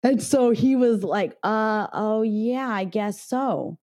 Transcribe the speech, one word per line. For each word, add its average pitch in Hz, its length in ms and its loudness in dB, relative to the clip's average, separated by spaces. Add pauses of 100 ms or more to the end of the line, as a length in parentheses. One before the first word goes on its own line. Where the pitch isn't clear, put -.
And 247 180 4
so 247 300 4
he 262 240 4
was 233 280 2
like, 185 400 -2
"Uh, 214 500 0
oh 214 300 -2
yeah, 233 460 -2
I 202 140 -2
guess 208 380 -4
so." 247 640 -4